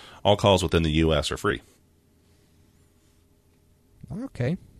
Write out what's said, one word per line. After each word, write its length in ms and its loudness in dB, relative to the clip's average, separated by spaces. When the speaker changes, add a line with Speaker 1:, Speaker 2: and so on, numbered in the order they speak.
Speaker 1:
all 120 4
calls 280 4
within 180 0
the 120 0
U 200 2
S 180 -2
are 60 -6
free. 240 -4
Speaker 2:
Okay. 460 -6